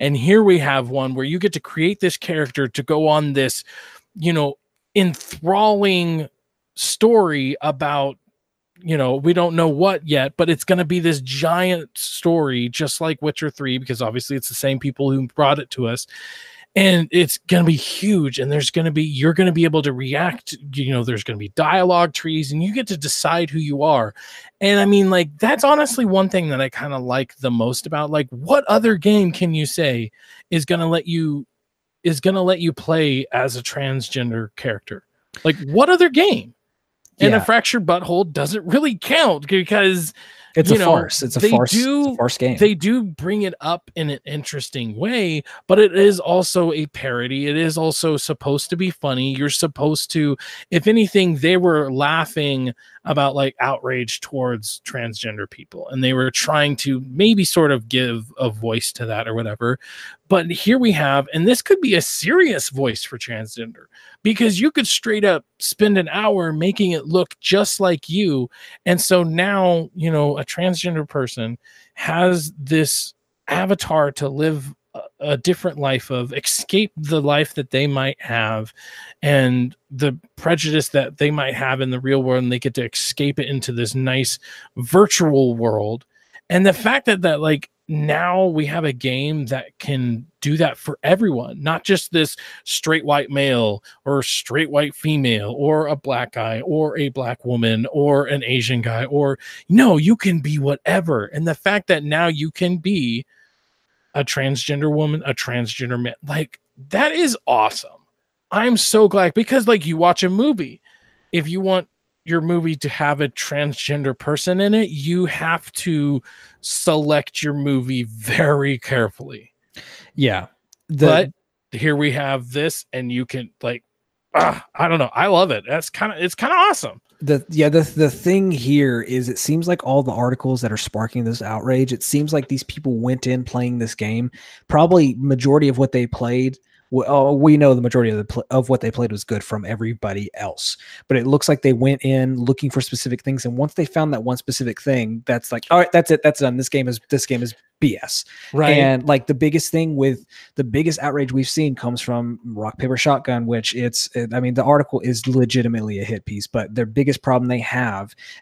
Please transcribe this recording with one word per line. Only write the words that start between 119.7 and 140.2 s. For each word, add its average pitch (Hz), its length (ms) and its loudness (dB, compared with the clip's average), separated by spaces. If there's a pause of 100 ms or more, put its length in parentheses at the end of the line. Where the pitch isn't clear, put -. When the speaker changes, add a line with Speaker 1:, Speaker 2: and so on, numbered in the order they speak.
Speaker 2:
Yeah. 101 340 0 (400)
The 156 420 4 (400)
Speaker 1:
But 117 80 -12
here 147 180 0
we 147 160 0
have 131 400 -4
this, 151 400 -4
and 127 200 -6
you 123 120 -2
can, 123 260 -10 (120)
like, 120 220 -6 (500)
ah, 165 300 2 (100)
I 170 140 2
don't 165 100 2
know. 127 160 0
I 170 140 2
love 185 220 4
it. 107 160 -4
That's 151 220 -6
kinda, 202 340 -6
it's 180 120 -2
kinda 277 200 -2
awesome. 349 460 0 (220)
Speaker 2:
The, 143 280 0
yeah, 151 180 4
the, 156 140 4
the 151 280 2
thing 190 400 0
here 135 520 2
is 127 260 -4
it 120 100 -6
seems 165 300 -2
like 175 160 0
all 135 180 2
the 127 100 -4
articles 123 500 -2
that 110 100 -2
are 110 60 -4
sparking 113 460 -4
this 113 180 -4
outrage, 127 500 -2
it 117 100 -6
seems 151 300 -2
like 143 160 -2
these 135 140 -4
people 135 340 -6
went 127 300 -2
in 127 180 -2
playing 123 340 -4
this 113 160 -6
game. 113 360 -4 (380)
Probably 151 500 6
majority 139 500 4
of 127 80 0
what 131 160 2
they 123 140 0
played, 127 520 -2 (320)
w-, 127 160 0
oh, 139 280 4
we 151 240 8
know 143 160 8
the 123 80 2
majority 120 280 2
of 107 60 0
the 107 80 -4
pl-, - 260 -8
of 131 200 2
what 127 100 2
they 113 100 -4
played 117 220 -2
was 104 100 -8
good 107 220 -6
from 104 220 -8
everybody 104 680 -6